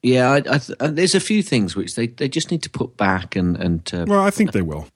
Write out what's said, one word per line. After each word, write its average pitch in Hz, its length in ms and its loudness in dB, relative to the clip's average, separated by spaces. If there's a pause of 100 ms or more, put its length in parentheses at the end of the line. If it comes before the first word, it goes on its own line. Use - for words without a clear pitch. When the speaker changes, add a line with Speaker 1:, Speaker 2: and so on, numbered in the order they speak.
Speaker 1:
Yeah, 127 300 4
I, 143 60 4
I 143 200 0
th-, - 220 -8
uh, 147 100 0
there's 170 240 2
a 185 60 4
few 214 240 0
things 98 320 0
which 87 180 -6
they, 117 140 -2
they 143 200 -4
just 160 220 -4
need 160 140 -2
to - 60 -12
put - 260 -6
back 95 400 0
and, 90 200 2
and 85 300 -2
to 87 220 -4
Speaker 2:
Well, 101 120 4
I 95 100 4
think 214 200 0
they 98 120 0
will. 78 340 -6